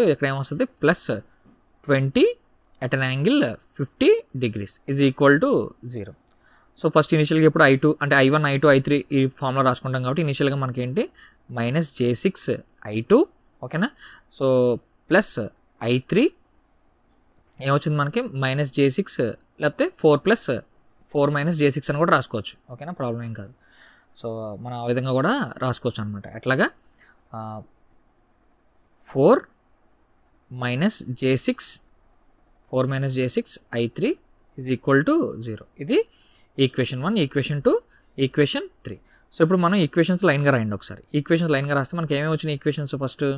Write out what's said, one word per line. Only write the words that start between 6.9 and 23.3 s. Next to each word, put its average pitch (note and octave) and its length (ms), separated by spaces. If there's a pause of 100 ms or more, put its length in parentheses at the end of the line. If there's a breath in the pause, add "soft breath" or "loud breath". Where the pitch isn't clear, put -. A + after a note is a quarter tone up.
ఫస్ట్ D#3 220
ఇనీషియల్‌గా D#3 340
ఇప్పుడు D#3+ 200
ఐ C3+ 40 (100)
టూ D3+ 60 (140)
అంటే C#3+ 100 (100)
ఐ - 100
వన్, D3+ 180
ఐ C#3 100
టూ, D3+ 140
ఐ - 100
త్రీ C#3+ 120 (200)
ఈ - 20 (200)
ఫార్ములా C3+ 280
రాసుకుంటాం B2+ 380
కాబట్టి C#3 200
ఇనీషియల్‌గా C#3 380
మనకి B2 220
ఏంటి, E3 180 (540 soft breath)
మైనస్ C#3 320 (100)
జే A#2+ 80 (160)
సిక్స్ - 260 (440)
ఐ - 20 (140)
టూ, A3+ 80 (480)
ఓకేనా? F3 240 (480 loud breath)
So C3+ 80 (640)
ప్లస్ G3 240 (580)
ఐ - 20 (180)
త్రీ A3 120 (1400)
ఏమొచ్చింది C#3+ 360
మనకి, D#3 180 (240)
మైనస్ C3+ 340
జే C#3 80 (120)
సిక్స్ - 220 (420)
లేకపోతే D3+ 240 (160)
ఫోర్ D3 240
ప్లస్ A3+ 220 (640)
ఫోర్ C#3+ 220
మైనస్ D3+ 260
జే D3 140
సిక్స్ D3 180
అని D3 100
కూడా E3+ 140
రాసుకోవచ్చు, - 380 (180)
ఓకేనా? D3 280
ప్రాబ్లం A#2+ 280
ఏం A2+ 120